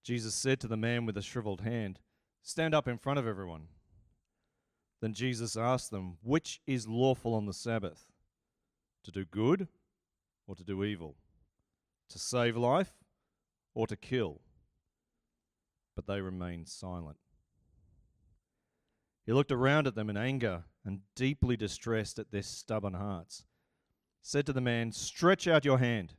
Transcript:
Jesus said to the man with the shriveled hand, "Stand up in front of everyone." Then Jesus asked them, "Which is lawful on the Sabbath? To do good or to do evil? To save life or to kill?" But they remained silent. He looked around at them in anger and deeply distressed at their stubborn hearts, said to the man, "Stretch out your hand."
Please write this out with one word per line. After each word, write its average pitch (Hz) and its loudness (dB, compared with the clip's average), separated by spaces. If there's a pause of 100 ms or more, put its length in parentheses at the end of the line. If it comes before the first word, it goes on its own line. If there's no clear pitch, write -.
Jesus 113 -4
said 135 0
to 123 -6
the 110 0
man 117 0
with 107 -2
the 101 -2
shriveled 104 -4
hand, 107 -4 (420)
"Stand 160 0
up 151 4
in 117 -2
front 143 0
of 120 0
everyone." 90 -6 (1300)
Then 113 -2
Jesus 113 -4
asked 123 0
them, 92 -6
"Which 131 0
is 123 -2
lawful 123 2
on 107 0
the 101 -4
Sabbath? 101 -4 (920)
To - -14
do 95 -4
good 117 2 (800)
or 98 -10
to 90 -20
do 95 -2
evil? 82 -4 (920)
To - -18
save 120 0
life 127 2 (720)
or 113 0
to 104 -8
kill?" 107 -4 (1500)
But - -10
they 101 -2
remained 87 -6
silent. 87 -10 (2000)
He 110 2
looked 139 4
around 139 4
at 120 0
them 107 -2
in 101 -2
anger 113 0 (220)
and 98 -6 (140)
deeply 127 2
distressed 110 -4
at 107 -10
their 101 -4
stubborn 101 -4
hearts, 92 -8 (800)
said 143 0
to 143 -2
the 131 2
man, 117 2
"Stretch - 2
out 156 6
your 135 8
hand." 117 0